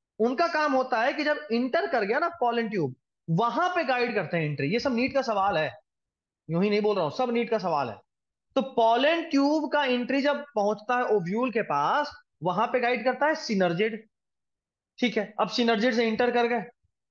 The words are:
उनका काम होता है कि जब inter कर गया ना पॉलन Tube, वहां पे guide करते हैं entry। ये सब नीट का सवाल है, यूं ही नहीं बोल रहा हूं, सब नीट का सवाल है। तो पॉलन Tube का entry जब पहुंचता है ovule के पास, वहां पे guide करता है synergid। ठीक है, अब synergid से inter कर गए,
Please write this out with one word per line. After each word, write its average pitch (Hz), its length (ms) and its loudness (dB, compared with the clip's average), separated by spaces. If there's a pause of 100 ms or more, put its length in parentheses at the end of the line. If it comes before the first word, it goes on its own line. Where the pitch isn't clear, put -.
(200)
उनका 254 280 2
काम 302 260 0
होता 254 280 0
है 269 120 2
कि 302 100 -4
जब 294 280 -2
inter 262 400 0
कर 226 120 0
गया 226 160 0
ना 339 100 0
पॉलन 233 400 -2
Tube, 160 260 -2 (340)
वहां 240 460 0
पे 339 80 0
guide 240 320 0
करते 175 220 -2
हैं 160 80 0
entry। 143 220 -4
ये 214 120 0
सब 269 140 -2
नीट 247 200 0
का 269 80 2
सवाल 202 360 0
है, 151 200 -2 (720)
यूं 170 140 0
ही 208 60 2
नहीं 208 120 2
बोल 208 140 2
रहा 185 80 0
हूं, 147 80 -2
सब 254 180 -2
नीट 233 200 -2
का 226 80 2
सवाल 156 320 -2
है। 101 100 -12 (560)
तो 269 60 4
पॉलन 269 680 2
Tube 285 420 2
का 294 140 2
entry 254 360 0
जब 285 240 0 (100)
पहुंचता 214 420 -2
है 247 60 0
ovule 208 480 0
के 220 100 0
पास, 175 600 -2 (200)
वहां 185 240 0
पे 247 120 -2
guide 240 240 0
करता 254 220 0
है 311 80 2
synergid। 202 640 0 (1000)
ठीक 240 200 -2
है, 202 220 -4
अब 208 100 0
synergid 233 440 0
से 233 140 0
inter 240 240 0
कर 233 160 2
गए, 233 240 -4 (400)